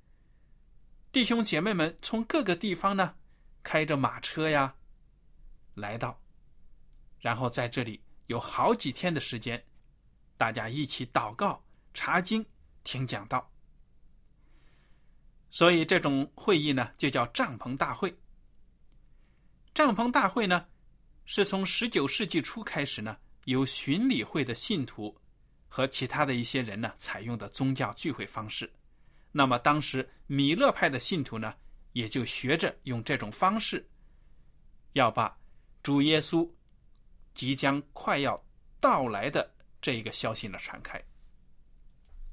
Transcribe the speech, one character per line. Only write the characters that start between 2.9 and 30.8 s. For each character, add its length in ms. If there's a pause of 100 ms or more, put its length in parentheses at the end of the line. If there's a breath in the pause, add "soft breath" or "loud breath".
呢， 200 (460)
开 220
着 140
马 240
车 260
呀， 260 (1000)
来 240
到， 200 (1000)
然 160
后 140
在 180
这 160
里 180 (260)
有 120
好 340
几 160
天 240
的 60
时 180
间， 240 (760)
大 120
家 200
一 160
起 220
祷 280
告、 260 (320)
查 280
经、 240 (400)
听 200
讲 220
道。 240 (2000)
所 240
以 100
这 160
种 360
会 220
议 140
呢， 260
就 120
叫 180
帐 320
篷 160
大 180
会。 220 (1600)
帐 200
篷 160
大 200
会 180
呢， 200 (580)
是 200
从 200
十 220
九 200
世 180
纪 160
初 220
开 220
始 160
呢， 160 (280)
由 200
巡 420
理 160
会 200
的 120
信 300
徒 300 (520)
和 200
其 200
他 180
的 80
一 100
些 180
人 180
呢， 180
采 240
用 160
的 120
宗 260
教 180
聚 180
会 140
方 240
式。 220 (600)
那 140
么 120
当 220
时 280 (180 soft breath)
米 260
勒 200
派 160